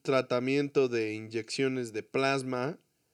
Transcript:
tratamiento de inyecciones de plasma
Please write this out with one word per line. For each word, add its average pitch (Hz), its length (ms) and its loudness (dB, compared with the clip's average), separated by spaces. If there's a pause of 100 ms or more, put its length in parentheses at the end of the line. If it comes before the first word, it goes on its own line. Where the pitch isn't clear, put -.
tratamiento 135 840 2
de 110 260 -2
inyecciones 113 800 -4
de 107 80 -4
plasma 131 800 0 (340)